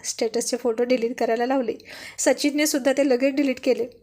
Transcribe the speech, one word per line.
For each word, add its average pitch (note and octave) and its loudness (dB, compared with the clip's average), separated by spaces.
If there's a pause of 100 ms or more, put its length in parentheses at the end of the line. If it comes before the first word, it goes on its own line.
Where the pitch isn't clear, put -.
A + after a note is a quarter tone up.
स्टेटसचे A#3+ -2
फोटो A#3 0
डिलीट A#3+ 0
करायला A#3 0
लावले. C4 0 (460)
सचिनने D4 2
सुद्धा C#4 0
ते C#4 2
लगेच C4 2
डिलीट C4+ 0
केले A#3 0 (160)